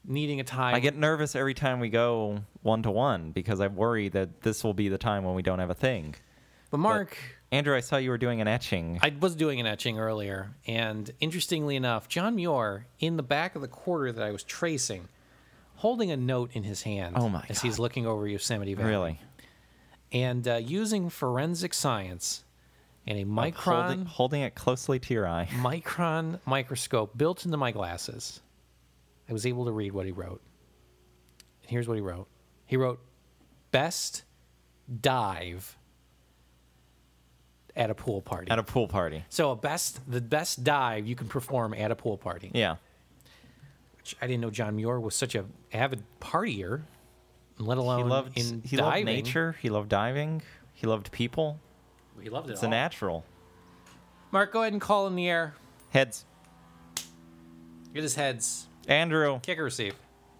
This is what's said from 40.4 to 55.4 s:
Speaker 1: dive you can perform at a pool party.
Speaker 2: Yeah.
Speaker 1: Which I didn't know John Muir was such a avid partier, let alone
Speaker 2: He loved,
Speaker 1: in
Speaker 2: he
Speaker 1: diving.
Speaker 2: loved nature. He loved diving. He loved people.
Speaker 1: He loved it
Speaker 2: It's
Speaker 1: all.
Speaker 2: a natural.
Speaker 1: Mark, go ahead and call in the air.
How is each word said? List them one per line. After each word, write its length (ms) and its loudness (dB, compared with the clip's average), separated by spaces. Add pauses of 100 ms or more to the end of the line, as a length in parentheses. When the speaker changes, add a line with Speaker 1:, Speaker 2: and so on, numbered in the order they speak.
Speaker 1:
dive 420 2
you 100 -4
can 120 -8
perform 460 -2
at 180 0
a 40 2
pool 220 -2
party. 360 -8
Speaker 2:
Yeah. 240 4 (1200)
Speaker 1:
Which 240 -14
I 60 -2
didn't 140 0
know 80 -2
John 280 -2
Muir 220 0
was 160 -4
such 200 -2
a 100 0 (280)
avid 300 0 (180)
partier, 600 -2 (760)
let 180 0
alone 280 2
Speaker 2:
He 40 2
loved, 280 2
Speaker 1:
in 260 -2
Speaker 2:
he 140 0
Speaker 1:
diving. 80 4
Speaker 2:
loved 200 4
nature. 560 0
He 80 0
loved 200 0
diving. 520 2 (320)
He 140 -4
loved 240 0
people. 480 0 (600)
Speaker 1:
He 80 -12
loved 200 -8
it 40 -8
Speaker 2:
It's 100 -4
Speaker 1:
all. 40 0
Speaker 2:
a 40 2
natural. 540 0 (1080)
Speaker 1:
Mark, 220 4
go 80 4
ahead 120 2
and 80 -2
call 260 4
in 80 -2
the 120 0
air. 260 2 (360)